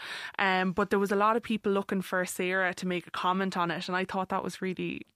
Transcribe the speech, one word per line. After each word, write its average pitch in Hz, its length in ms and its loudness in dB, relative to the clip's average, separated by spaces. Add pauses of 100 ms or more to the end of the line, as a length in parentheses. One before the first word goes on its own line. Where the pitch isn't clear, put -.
(380)
Um, 185 340 4
but 196 180 0
there 208 80 4
was 196 140 2
a 202 40 4
lot 214 200 4
of 226 60 0
people 208 300 0
looking 196 300 0
for 180 240 -2
Sarah 185 480 0
to 185 120 -6
make 175 200 -2
a - 60 -18
comment 185 440 0
on 170 140 0
it, 165 180 -4
and 180 80 -2
I 185 80 0
thought 190 240 -4
that 190 160 -2
was - 160 -8
really, 175 560 -4